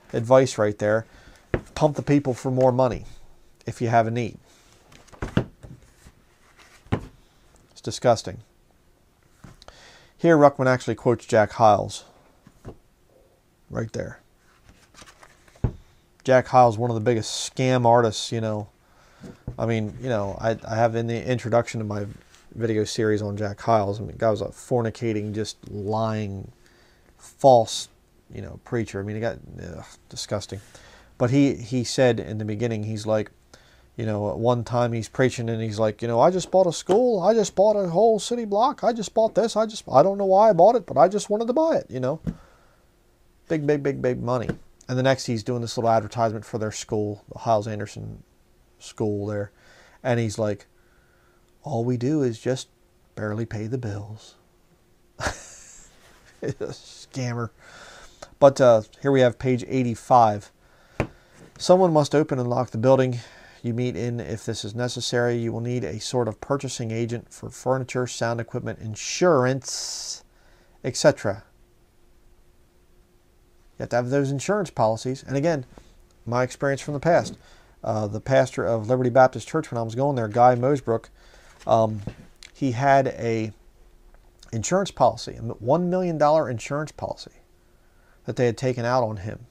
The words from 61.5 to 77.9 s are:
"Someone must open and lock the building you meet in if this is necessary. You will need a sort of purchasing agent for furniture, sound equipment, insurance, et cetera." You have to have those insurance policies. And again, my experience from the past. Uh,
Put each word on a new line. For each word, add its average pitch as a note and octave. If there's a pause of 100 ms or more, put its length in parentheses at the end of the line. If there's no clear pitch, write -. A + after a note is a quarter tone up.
"Someone F#3
must D3+
open D3
and B2
lock B2
the -
building B2+ (420)
you A#2+
meet B2
in A#2+
if F2+
this A2+
is A2
necessary. A#2+
You A#2
will A2+
need A#2+
a G#2
sort A#2+
of G#2
purchasing C3
agent A2+
for -
furniture, B2+
sound A#2
equipment, A2+
insurance, - (600)
et C3+
cetera." A#2 (2250)
You A#2
have A#2
to -
have B2
those C#3
insurance F#3
policies. A#2+
And B2+
again, C#3+ (600)
my A#2+
experience C#3
from D3
the D3
past. D#3+ (440)
Uh, A2